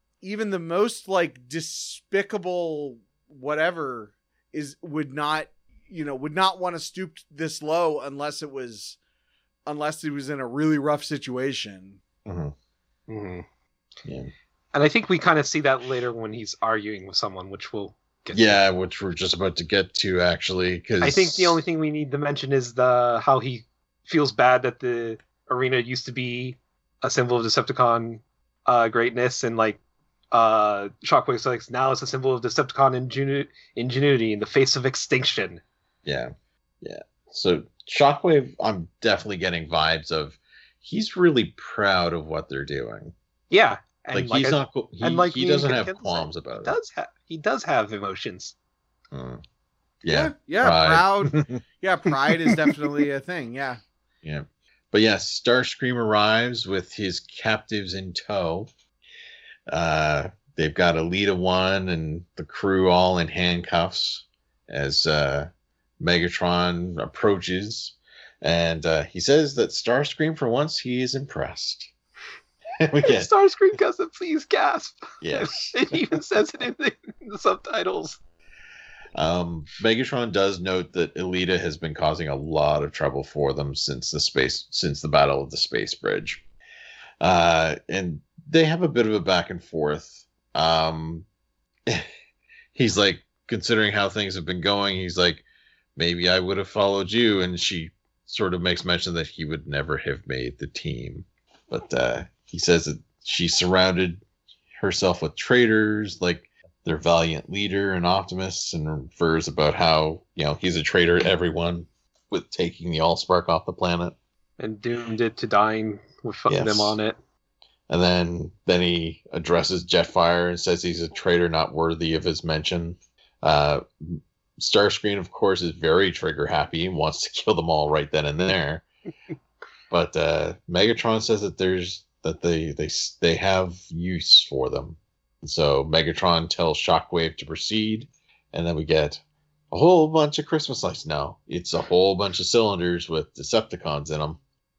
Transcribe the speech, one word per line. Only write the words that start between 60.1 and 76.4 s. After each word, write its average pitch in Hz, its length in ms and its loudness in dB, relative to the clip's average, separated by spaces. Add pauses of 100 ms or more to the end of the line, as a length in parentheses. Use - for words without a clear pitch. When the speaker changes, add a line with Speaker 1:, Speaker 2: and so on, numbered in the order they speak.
Speaker 2:
they've 78 180 0
got 87 220 4
Elita 92 400 0
One 92 540 0
and 82 340 -4 (120)
the 80 80 -12
crew 95 460 2
all 90 280 6
in 82 100 0
handcuffs 87 960 -2 (440)
as, 71 380 -2
uh, 73 420 0 (540)
Megatron 87 960 0
approaches, 98 920 -2 (480)
and, 82 460 0
uh, 80 180 2
he - 160 -10
says 143 360 4
that 107 140 2
Starscream, 147 640 -2
for 135 120 -2
once, 139 300 0
he 123 240 -4
is 127 120 -4
impressed. - 720 -8 (920)
<laughs> 160 140 2
We 147 80 4
get 101 260 4
Speaker 3:
Starscream 392 480 6
does - 240 0
a - 60 -4
please 330 400 -4
gasp. - 580 0 (160)
Speaker 2:
Yes. - 520 -4
Speaker 3:
<laughs> - 40 -4
It - 160 0
even 320 300 -2
says - 320 0